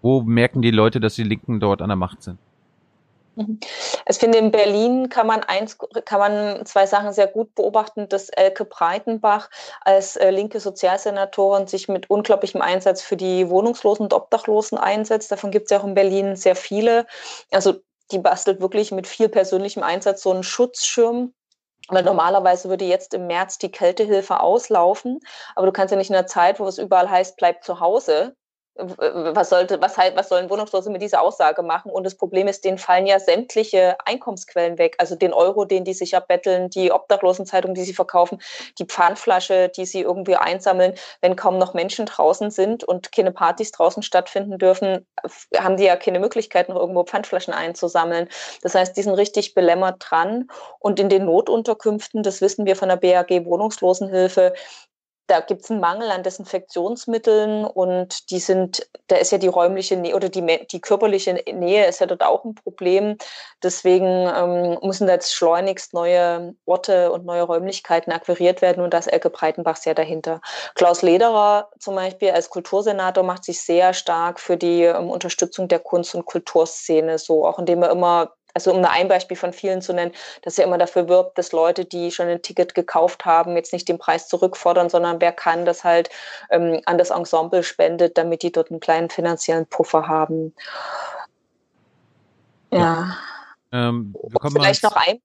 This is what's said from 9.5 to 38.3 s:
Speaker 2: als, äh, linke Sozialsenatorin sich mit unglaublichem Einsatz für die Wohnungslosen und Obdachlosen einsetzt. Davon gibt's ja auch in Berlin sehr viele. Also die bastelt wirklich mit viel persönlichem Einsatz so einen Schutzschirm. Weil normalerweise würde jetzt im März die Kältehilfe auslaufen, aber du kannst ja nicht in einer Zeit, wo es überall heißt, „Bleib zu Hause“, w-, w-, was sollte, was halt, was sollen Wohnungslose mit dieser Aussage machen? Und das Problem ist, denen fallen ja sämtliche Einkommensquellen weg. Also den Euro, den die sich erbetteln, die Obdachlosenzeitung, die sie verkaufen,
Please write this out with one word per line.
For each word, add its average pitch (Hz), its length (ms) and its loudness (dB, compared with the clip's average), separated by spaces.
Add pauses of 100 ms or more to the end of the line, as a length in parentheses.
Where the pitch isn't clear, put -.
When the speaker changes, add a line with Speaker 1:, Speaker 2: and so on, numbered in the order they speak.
Speaker 2:
als, 196 360 2
äh, 190 120 6
linke 208 300 -2
Sozialsenatorin 196 1040 0
sich 190 220 -8
mit 190 240 -4
unglaublichem 202 500 0
Einsatz 185 400 0
für - 160 -6
die 185 320 0
Wohnungslosen 214 540 2
und 196 100 0
Obdachlosen - 640 0
einsetzt. 214 540 -2
Davon 202 180 -6
gibt's 208 220 0
ja 202 80 4
auch 202 40 -4
in 196 120 -4
Berlin 196 400 2
sehr 190 200 2
viele. 233 520 0 (420)
Also 190 240 2 (380)
die 196 80 -4
bastelt 190 420 0
wirklich 208 300 -2
mit 190 160 -8
viel 220 220 0
persönlichem 190 520 0
Einsatz 196 400 -2
so 190 80 0
einen 185 140 0
Schutzschirm. 247 880 -2 (540)
Weil 185 160 2
normalerweise 185 680 2
würde 190 160 -2
jetzt 180 300 -2
im 180 100 -6
März 175 320 -4
die 190 140 -8
Kältehilfe 196 680 0
auslaufen, 208 800 2 (340)
aber 190 100 0
du 190 60 4
kannst 190 200 -2
ja 196 60 0
nicht 196 140 -2
in 196 40 0
einer 185 120 2
Zeit, 185 320 2
wo 202 80 -4
es 185 100 -8
überall 185 320 2
heißt, 185 280 0
„Bleib 175 260 0
zu 175 160 -8
Hause“, 180 560 0 (400)
w-, - 220 -12
w-, 160 380 -2
was 190 140 0
sollte, 180 340 2
was 190 160 -2
halt, 185 160 2
was 190 140 -2
sollen 180 200 0
Wohnungslose 208 400 -4
mit 196 140 -6
dieser 196 180 0
Aussage 170 400 0
machen? 170 300 -4
Und 185 140 -6
das 190 100 -6
Problem 190 320 -2
ist, 190 180 -6
denen 190 140 -2
fallen 185 260 2
ja 196 140 4
sämtliche 190 840 2
Einkommensquellen 180 760 -4
weg. 170 180 2
Also 170 180 -2
den 170 160 2
Euro, 196 340 2
den 185 180 -2
die 190 100 -6
sich 185 200 -6
erbetteln, 180 580 0
die 185 200 0
Obdachlosenzeitung, 190 840 0
die 180 80 -6
sie 185 100 -8
verkaufen, 180 480 0 (380)